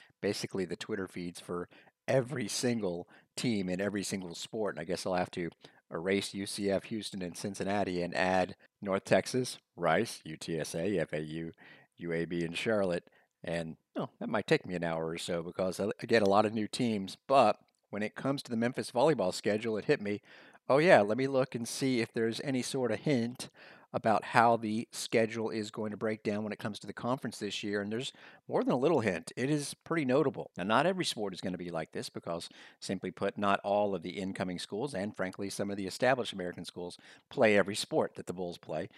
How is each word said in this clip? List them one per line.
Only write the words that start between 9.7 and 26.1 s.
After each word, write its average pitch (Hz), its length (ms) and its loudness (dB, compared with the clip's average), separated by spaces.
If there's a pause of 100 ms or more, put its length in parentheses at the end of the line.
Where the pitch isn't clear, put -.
Rice, 85 480 2
U 78 140 -12
T 82 220 -4
S 76 160 -6
A, 90 240 0
F 80 140 -4
A 76 60 -4
U, 80 320 -6 (460)
U 85 160 -6
A 82 120 0
B, 85 180 -2
and 82 120 -4
Charlotte. 98 540 0 (340)
And, 82 340 -4 (180)
oh, 202 140 -4 (100)
that 165 100 -8
might 107 160 -2
take - 220 0
me 90 80 -4
an 85 80 -4
hour 82 240 -2
or 82 100 -4
so 85 240 -4
because 87 380 -2
I, 98 60 -2 (160)
I - 40 -8
get 113 160 4
a 98 80 4
lot 104 160 6
of 107 80 -2
new 107 140 -2
teams. 107 500 -2 (100)
But 131 300 6 (320)
when 104 140 -4
it 107 100 -4
comes 139 300 -4
to - 80 -14
the 117 60 -2
Memphis 117 340 -2
volleyball 123 420 4
schedule, 110 440 0
it 95 80 -6
hit 143 160 2
me, 101 200 -2 (460)
"Oh, 127 100 6
yeah, 156 240 10
let 104 160 2
me 131 100 2
look 131 280 0
and 117 120 -6
see 131 340 0
if 113 120 -4
there's 113 280 0
any 131 200 -2
sort 123 300 -2
of 107 80 -2
hint 123 500 -2 (420)
about 113 320 2
how 117 320 6
the 113 360 -2
schedule 113 580 0
is 104 220 -4
going 110 180 -4
to 104 80 -8
break 107 240 -2